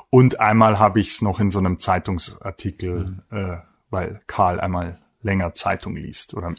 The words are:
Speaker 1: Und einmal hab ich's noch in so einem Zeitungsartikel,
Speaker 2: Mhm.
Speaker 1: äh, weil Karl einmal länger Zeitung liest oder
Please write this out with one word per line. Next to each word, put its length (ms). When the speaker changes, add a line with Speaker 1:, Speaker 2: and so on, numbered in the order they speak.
Speaker 1:
Und 300
einmal 380
hab 200
ich's 240
noch 180
in 100
so 80
einem 200
Zeitungsartikel, 1500
Speaker 2:
Mhm. 40
Speaker 1:
äh, 240
weil 380
Karl 340
einmal 400
länger 320
Zeitung 420
liest 380
oder 240